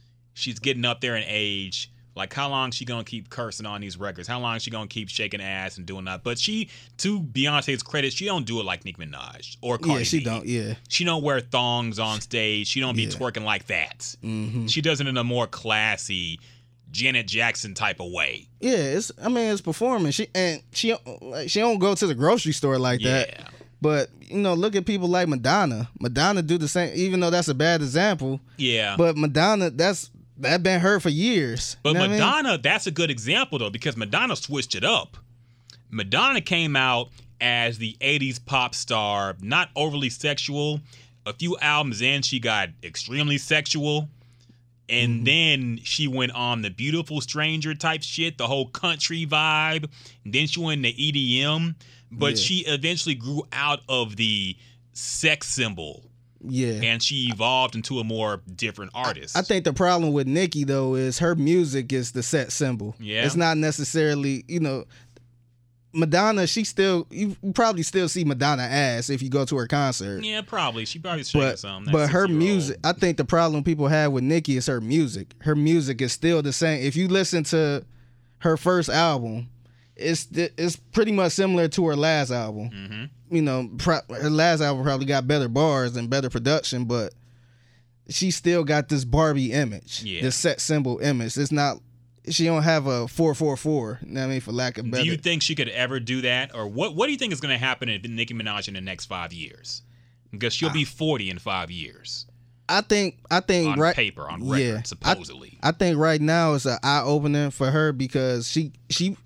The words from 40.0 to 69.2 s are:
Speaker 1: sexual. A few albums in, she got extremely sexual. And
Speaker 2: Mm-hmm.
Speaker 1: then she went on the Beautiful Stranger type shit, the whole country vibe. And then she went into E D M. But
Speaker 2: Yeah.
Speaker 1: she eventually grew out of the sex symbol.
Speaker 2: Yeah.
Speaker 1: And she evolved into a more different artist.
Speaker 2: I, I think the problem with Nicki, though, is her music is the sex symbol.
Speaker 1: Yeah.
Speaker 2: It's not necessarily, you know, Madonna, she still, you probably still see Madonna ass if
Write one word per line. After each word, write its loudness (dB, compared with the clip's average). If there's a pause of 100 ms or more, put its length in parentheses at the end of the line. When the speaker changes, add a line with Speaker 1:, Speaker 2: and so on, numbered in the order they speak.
Speaker 1:
sexual. -4 (460)
A -6
few -4
albums 0
in, 2
she -2
got 0 (140)
extremely -4
sexual. 0 (800)
And 2
Speaker 2:
Mm-hmm. -2
Speaker 1:
then 2
she -2
went 0
on -2
the -4
Beautiful -4
Stranger -4
type -2
shit, -4
the -2
whole 0
country -4
vibe. 0 (340)
And -10
then 4
she -2
went -2
into -2
E 0
D 2
M. 0 (360)
But 0
Speaker 2:
Yeah. 0
Speaker 1:
she 0 (100)
eventually 0
grew -4
out -2 (100)
of -2
the 0 (380)
sex -2
symbol. -4 (440)
Speaker 2:
Yeah. -2 (160)
Speaker 1:
And 2
she -2
evolved 0
into -4
a -2
more -2 (140)
different -6
artist. -6
Speaker 2:
I, 2
I -2
think 0
the 2
problem 4
with 2
Nicki, 0
though, 0
is -2
her 2
music 2
is -2
the -4
sex 0
symbol. -2
Speaker 1:
Yeah. -2
Speaker 2:
It's 2
not 4
necessarily, 0
you -4
know, -2 (1080)
Madonna, 4
she 0
still, 2
you -4 (200)
probably 4
still 0
see -2
Madonna 2
ass 0
if -2